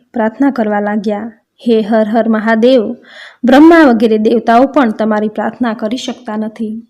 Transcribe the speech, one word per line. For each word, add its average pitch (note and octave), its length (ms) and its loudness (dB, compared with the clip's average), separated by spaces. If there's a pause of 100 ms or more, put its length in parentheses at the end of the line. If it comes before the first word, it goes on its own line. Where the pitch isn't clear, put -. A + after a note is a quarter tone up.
(140)
પ્રાર્થના A3+ 360 -2
કરવા G#3+ 300 -2
લાગ્યા, G#3 520 -6 (360)
હે A3 120 2
હર A3 280 0
હર A3 200 -2
મહાદેવ, A3+ 680 0 (480)
બ્રહ્મા D#4 400 6
વગેરે A3 340 2
દેવતાઓ A3+ 480 2
પણ C4 240 0
તમારી G#3+ 380 -2
પ્રાર્થના A3 460 -6
કરી A3+ 220 -8
શકતા A#3 400 -12
નથી. A3 540 -10